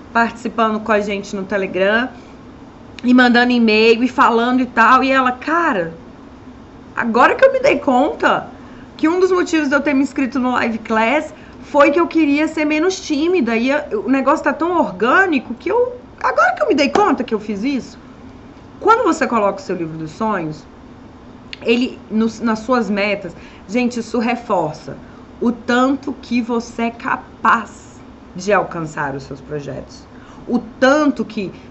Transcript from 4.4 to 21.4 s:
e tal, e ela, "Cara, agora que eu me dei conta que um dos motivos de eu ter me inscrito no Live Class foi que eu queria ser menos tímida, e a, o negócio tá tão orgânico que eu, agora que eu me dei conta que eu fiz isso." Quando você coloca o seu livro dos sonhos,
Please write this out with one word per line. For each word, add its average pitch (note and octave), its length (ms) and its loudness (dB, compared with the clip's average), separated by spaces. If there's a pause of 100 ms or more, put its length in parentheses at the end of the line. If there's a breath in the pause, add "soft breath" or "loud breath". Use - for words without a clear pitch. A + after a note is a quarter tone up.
e B3 40 -2
tal, B3 380 4
e C4 60 2
ela, B3+ 220 2
"Cara, B3+ 600 -2 (1040)
agora A#3+ 380 4
que - 100 2
eu F#4+ 80 6
me C4 80 0
dei C#4 180 2
conta C4 720 0 (480 loud breath)
que D4+ 100 0
um F4 140 0
dos F#4 100 4
motivos D#4+ 380 0
de C#4 60 0
eu C#4 60 4
ter D4 120 0
me C#4 100 4
inscrito C4+ 360 -4
no B3+ 140 0
Live A3+ 260 -2
Class A3+ 560 -2 (300 loud breath)
foi C#4+ 260 4
que E4+ 100 2
eu D#4+ 60 2
queria D4+ 420 2
ser D4+ 160 -4
menos D#4 360 0
tímida, D4+ 540 0
e A#3 160 0
a, D4 220 0
o G#3 160 -4
negócio C4+ 360 2
tá D4 80 0
tão E4+ 260 -2
orgânico D4 760 0
que - 160 -6
eu, B4 240 0 (280)
agora E5 320 0
que E5+ 80 -6
eu C#5+ 60 0
me F#4+ 60 2
dei C4+ 140 2
conta F#4 340 2
que - 120 -6
eu G3+ 60 -2
fiz G3+ 220 -8
isso." C4+ 380 -6 (800)
Quando A4+ 260 4
você D4 240 0
coloca G3+ 320 0
o - 20 -16
seu F3+ 140 -6
livro D#3+ 200 -8
dos D#3+ 140 -10
sonhos, F3 540 -6 (1000)